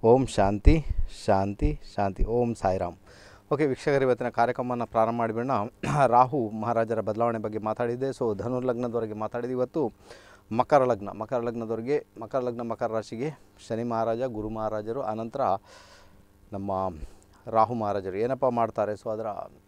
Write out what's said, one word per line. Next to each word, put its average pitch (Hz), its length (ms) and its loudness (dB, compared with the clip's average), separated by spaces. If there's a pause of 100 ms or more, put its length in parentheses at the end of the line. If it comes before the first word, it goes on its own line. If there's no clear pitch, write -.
ಓಂ 123 220 8
ಶಾಂತಿ, 104 580 6 (400)
ಶಾಂತಿ, 101 560 0 (160)
ಶಾಂತಿ. 98 280 2
ಓಂ 117 300 2
ಸಾಯಿರಾಮ್. 92 420 -2 (560)
ಓಕೆ 147 140 2
ವೀಕ್ಷಕರು, 139 360 0
ಇವತ್ತಿನ 127 260 2
ಕಾರ್ಯಕ್ರಮವನ್ನು 120 580 0
ಪ್ರಾರಂಭ 113 320 2
ಮಾಡಿಬಿಡೋಣ. 117 320 -2 (320)
<clears throat> 139 240 2
ರಾಹು 120 440 6
ಮಹಾರಾಜರ 110 500 0
ಬದಲಾವಣೆ 113 380 0
ಬಗ್ಗೆ 107 200 -6
ಮಾತಾಡಿದ್ದೆ. 120 500 -2
So 117 260 -2
ಧನು 120 260 -4
ಲಗ್ನದವರೆಗೆ 117 540 -2
ಮಾತಾಡಿದ್ದೆ. 120 380 -6
ಇವತ್ತು 123 400 -2 (600)
ಮಕರ 131 320 4
ಲಗ್ನ, 104 240 0
ಮಕರ 107 320 -6
ಲಗ್ನದವರಿಗೆ, 117 680 -4 (140)
ಮಕರ 120 180 -6
ಲಗ್ನ, 123 220 -4
ಮಕರ 117 260 -6
ರಾಶಿಗೆ 113 440 -4 (380)
ಶನಿ 113 140 -4
ಮಹಾರಾಜ, 113 400 0
ಗುರು 110 260 -6
ಮಹಾರಾಜರು, 110 540 -4
ಆನಂತರ 113 380 -6 (1120)
ನಮ್ಮ 98 200 -6 (720)
ರಾಹು 110 280 4
ಮಹಾರಾಜರು 101 420 -2
ಏನಪ್ಪ 127 300 0
ಮಾಡ್ತಾರೆ, 113 460 0
so 107 200 -8
ಅದರ 110 140 -6 (420)